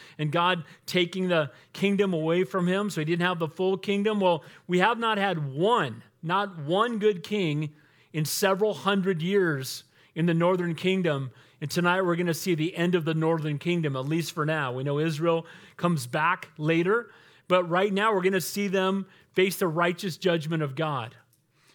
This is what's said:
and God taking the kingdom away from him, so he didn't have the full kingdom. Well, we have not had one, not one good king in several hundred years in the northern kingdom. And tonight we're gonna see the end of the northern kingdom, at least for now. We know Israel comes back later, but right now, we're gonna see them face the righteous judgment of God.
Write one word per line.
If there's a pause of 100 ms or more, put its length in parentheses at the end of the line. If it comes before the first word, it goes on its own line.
(200)
and
God (200)
taking
the (240)
kingdom
away
from
him,
so
he
didn't
have
the
full
kingdom.
Well, (240)
we
have
not
had
one, (180)
not
one
good
king (420)
in
several
hundred
years (300)
in
the
northern
kingdom. (280)
And
tonight
we're
gonna
see
the
end
of
the
northern
kingdom,
at
least
for
now.
We
know
Israel (280)
comes
back (100)
later, (380)
but
right
now,
we're
gonna
see
them (280)
face
the
righteous
judgment
of
God. (580)